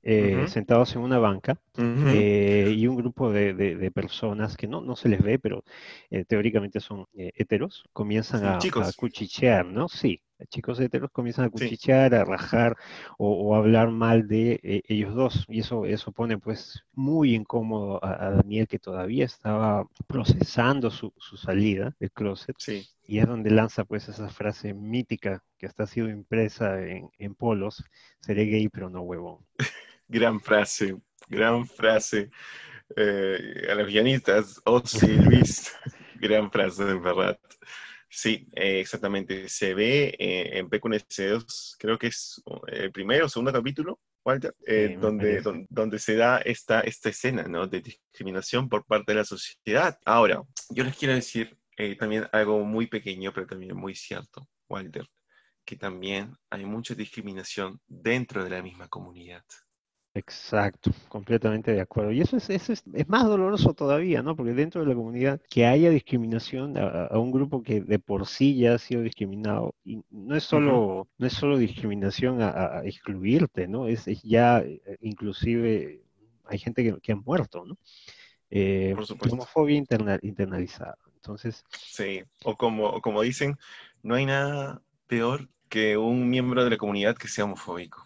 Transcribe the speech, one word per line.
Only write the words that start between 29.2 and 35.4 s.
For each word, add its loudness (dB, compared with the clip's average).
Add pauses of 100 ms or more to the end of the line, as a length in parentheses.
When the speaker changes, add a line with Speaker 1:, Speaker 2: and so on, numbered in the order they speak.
Speaker 2:
<laughs> -8 (220)
Gran 2
frase, 2 (320)
gran 2
frase. 2 (680)
Eh, 0
a 2
los 0
guionistas, 2
Ozzy, 4
Luis, 8 (220)